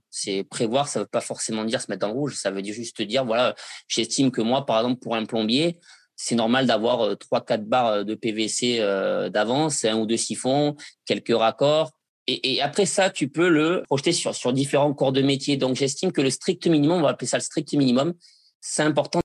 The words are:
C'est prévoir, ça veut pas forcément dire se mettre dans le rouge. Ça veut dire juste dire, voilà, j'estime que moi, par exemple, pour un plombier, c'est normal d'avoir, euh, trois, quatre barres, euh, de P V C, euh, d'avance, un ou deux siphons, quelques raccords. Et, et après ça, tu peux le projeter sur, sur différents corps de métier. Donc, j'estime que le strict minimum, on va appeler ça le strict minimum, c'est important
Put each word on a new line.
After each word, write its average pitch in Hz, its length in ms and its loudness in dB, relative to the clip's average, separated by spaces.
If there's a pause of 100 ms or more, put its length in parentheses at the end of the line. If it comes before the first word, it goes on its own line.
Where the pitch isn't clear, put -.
C'est 98 340 -4
prévoir, 127 440 -2
ça - 120 -4
veut 101 60 -4
pas 120 140 -4
forcément 113 440 -6
dire 113 160 -2
se - 100 -10
mettre 98 100 -6
dans 104 120 -2
le 123 60 -4
rouge. 143 180 -4
Ça - 140 -4
veut 98 120 -4
dire 104 120 -8
juste 117 260 -10
dire, 113 240 -2
voilà, 113 300 0 (340)
j'estime 123 420 0
que 120 120 -2
moi, 127 240 0
par 113 140 2
exemple, 123 200 0
pour 117 140 -6
un 110 100 -2
plombier, 120 540 0 (360)
c'est - 200 -4
normal 117 320 2
d'avoir, 117 340 2
euh, 104 140 0
trois, - 300 -2
quatre 110 200 -2
barres, 120 220 2
euh, 104 180 2
de 107 100 -4
P 110 180 -4
V 107 160 -2
C, 120 320 0
euh, 98 500 0
d'avance, 123 540 0
un 110 120 2
ou 110 80 0
deux 113 140 0
siphons, 139 580 0 (300)
quelques 113 280 -2
raccords. 143 580 2 (340)
Et, 127 280 -2
et 110 80 -2
après 147 240 0
ça, 190 240 2
tu - 180 -4
peux 175 200 2
le 160 380 2
projeter 143 260 0
sur, 113 220 -2
sur - 180 -2
différents 139 400 2
corps 139 180 0
de 135 120 2
métier. 139 340 0
Donc, 127 180 0
j'estime 139 380 -2
que - 80 0
le 135 100 2
strict - 360 -2
minimum, 160 320 4
on 165 40 2
va 139 80 4
appeler - 160 -4
ça 131 120 0
le 123 40 -8
strict - 300 -6
minimum, 139 420 2 (460)
c'est - 220 -4
important 151 420 0